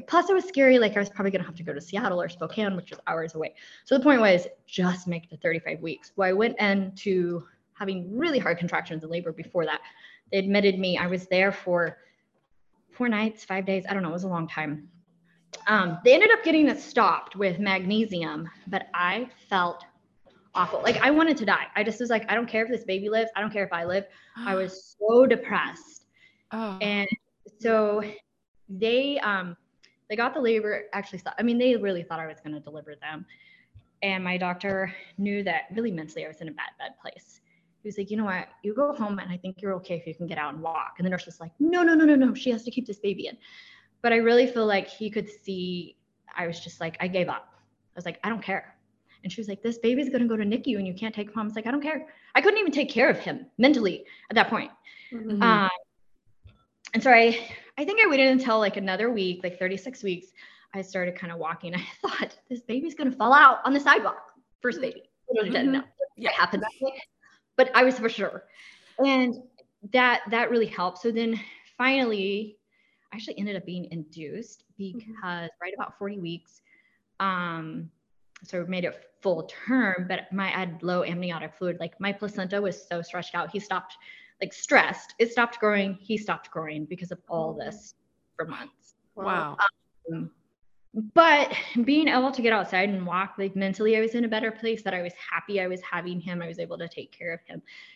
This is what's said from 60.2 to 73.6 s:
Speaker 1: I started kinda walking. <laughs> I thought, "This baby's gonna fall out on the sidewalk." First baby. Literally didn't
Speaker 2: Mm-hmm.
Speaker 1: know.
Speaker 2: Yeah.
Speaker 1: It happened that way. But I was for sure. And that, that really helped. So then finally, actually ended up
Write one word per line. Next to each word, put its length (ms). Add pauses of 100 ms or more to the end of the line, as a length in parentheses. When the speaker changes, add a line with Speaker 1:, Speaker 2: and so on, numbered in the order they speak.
Speaker 1:
I 80
started 360
kinda 180
walking. 380
<laughs> 20
I 100 (160)
thought, 340 (120)
"This 140
baby's 320
gonna 180
fall 220
out 300
on 80
the 80
sidewalk." 520 (300)
First 180
baby. 300 (180)
Literally 220
didn't 180
Speaker 2:
Mm-hmm. 120
Speaker 1:
know. 40 (320)
Speaker 2:
Yeah. 140
Speaker 1:
It 60
happened 280
that 160
way. 200 (560)
But 180
I 80
was 160
for 100
sure. 360 (600)
And 300 (580)
that, 380
that 180
really 180
helped. 320
So 120
then 300 (360)
finally, 800 (540)
actually 260
ended 180
up 100